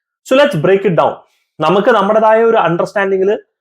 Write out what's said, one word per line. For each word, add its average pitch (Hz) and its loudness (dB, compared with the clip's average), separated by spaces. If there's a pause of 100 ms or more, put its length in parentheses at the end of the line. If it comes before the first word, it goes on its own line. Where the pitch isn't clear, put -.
(260)
So 262 0
let's 285 2
break 185 0
it 196 -2
down. 139 0 (480)
നമുക്ക് 190 0
നമ്മുടേതായ 220 2
ഒരു 226 0
അണ്ടർസ്റ്റാൻഡിങ്ങിൽ 190 -2 (220)